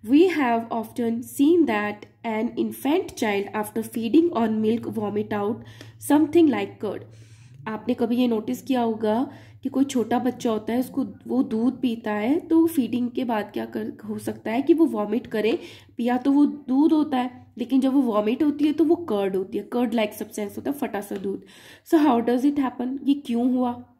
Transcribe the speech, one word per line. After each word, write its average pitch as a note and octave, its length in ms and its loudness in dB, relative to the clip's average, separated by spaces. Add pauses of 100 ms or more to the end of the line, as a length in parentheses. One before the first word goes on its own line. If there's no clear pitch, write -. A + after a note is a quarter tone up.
we C#4+ 200 6
have B3 400 0
often A#3 560 -4
seen D#4+ 400 4
that G#3 400 0 (200)
an A3 220 -2 (100)
infant C4+ 600 -2
child G3+ 380 -2
after G#3+ 280 -4
feeding C#4 480 4
on A3 300 0
milk A3 360 0
vomit G#3 360 -4
out G#3 280 -4 (460)
something D4+ 420 6
like G3+ 240 -2 (120)
curd। F#3 180 -6 (640)
आपने G#3+ 260 -4
कभी A#3+ 240 0
ये B3+ 100 4
नोटिस A#3 340 -2
किया B3+ 200 0
होगा A3+ 500 0 (320)
कि C4+ 60 -4
कोई C4 140 0
छोटा A#3+ 360 0
बच्चा A#3+ 320 -2
होता G#3+ 220 -4
है A#3+ 60 0
उसको, B3+ 260 -4 (220)
वो B3+ 160 0
दूध A#3 380 -2
पीता A3+ 320 -2
है A#3 260 2
तो E4 280 4
फीडिंग B3 440 0
के C4 120 -4
बाद G#3+ 300 -2
क्या A3+ 120 -6
कर, A3+ 280 -8 (140)
हो G#3+ 120 -6
सकता G#3+ 320 -8
है A#3+ 100 0
कि D#4 120 4
वो D#4+ 120 4
वॉमिट G#3+ 420 -2
करे, A3 320 -2 (380)
पिया B3 200 0
तो C4+ 140 0
वो C#4+ 140 6
दूध D4 480 2
होता D4+ 240 2
है B3 300 -6 (100)
लेकिन B3 240 0
जब C4 120 2
वो C#4 80 4
वॉमिट G#3+ 420 0
होती D4 220 0
है D4 80 2
तो D#4+ 120 2
वो D#4+ 100 4
कर्ड G3+ 400 -2
होती F#3+ 220 -4
है, G#3 60 -4
कर्ड A#3+ 300 -2
लाइक G#3+ 200 0
सब्सटेंस G#3 440 -8
होता B3+ 140 -6
है, C#4+ 60 -6
फटा G#3+ 240 -6
सा G3+ 140 -10
दूध। G3 300 -8 (460)
So E4 80 6
how C4+ 220 4
does A#3+ 240 2
it C#4+ 140 2
happen? B3+ 440 -4
ये C4+ 100 2
क्यों B3 400 0
हुआ? B3 360 -4 (100)